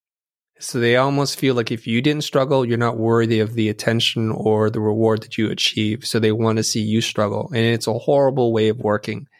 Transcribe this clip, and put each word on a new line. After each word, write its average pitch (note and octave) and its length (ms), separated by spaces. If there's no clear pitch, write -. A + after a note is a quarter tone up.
So - 200
they A#2+ 180
almost C#3 420
feel C3 160
like A#2+ 180
if A#2 140
you A#2 160
didn't D3+ 200
struggle, C3+ 420
you're A#2 140
not A#2 180
worthy A2+ 440
of A2 140
the A2 140
attention A2+ 640
or G#2+ 400
the A#2 100
reward A2 420
that - 140
you G#2+ 140
achieve. G#2+ 560
So - 120
they A2 140
want A2 260
to A2 40
see - 180
you G#2+ 200
struggle. G#2 520
And A2+ 120
it's A#2 240
a A2+ 100
horrible C3+ 540
way A2 160
of G#2+ 100
working. G#2+ 480